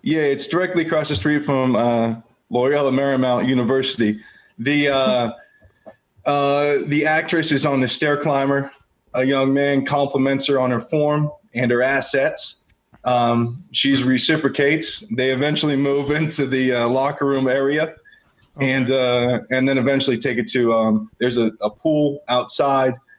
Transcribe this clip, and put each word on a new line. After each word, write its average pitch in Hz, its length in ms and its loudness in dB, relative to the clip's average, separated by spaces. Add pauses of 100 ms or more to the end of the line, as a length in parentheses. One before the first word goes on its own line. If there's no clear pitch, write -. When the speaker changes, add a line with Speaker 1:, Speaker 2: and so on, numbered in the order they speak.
Speaker 1:
yeah, 156 200 -2
it's 139 260 -2
directly 175 360 -2
across 156 260 -2
the 147 40 -2
street 147 300 0
from, 131 320 0
uh, 113 400 0 (340)
Loyola 135 400 0
Marymount 131 560 0
University. 123 720 0 (400)
The, 143 300 0
uh, 127 420 0 (480)
<laughs> - 460 -20
uh, 143 520 2 (100)
the 147 200 0
actress 160 460 0
is 139 120 0
on 139 160 2
the 127 60 2
stair 147 300 0
climber. 139 540 -2 (440)
A 131 100 0
young 135 300 2
man 139 300 2
compliments 139 640 0
her 135 100 2
on 127 140 0
her 117 80 0
form 147 500 0 (240)
and 120 160 0
her 120 120 2
assets. 139 840 -2 (380)
Um, 120 680 0
she's 139 320 2
reciprocates. 143 1000 0 (100)
They 131 160 0
eventually 147 460 0
move 139 340 0
<laughs> 151 100 0
into 151 260 0
the, 127 260 0
uh, 120 160 0
locker 139 380 0
room 135 200 0
area, 139 480 0 (640)
Speaker 2:
Okay. 135 160 0
Speaker 1:
and, 131 180 0
uh, 123 480 0 (140)
and 131 160 0
then 135 100 0
eventually 131 400 0
take 123 200 -4
it 117 100 -4
to, 120 260 2
um, 110 340 0 (100)
there's 120 180 -2
a, 110 240 0
a 107 100 -4
pool 147 580 -2
outside, 131 680 0 (240)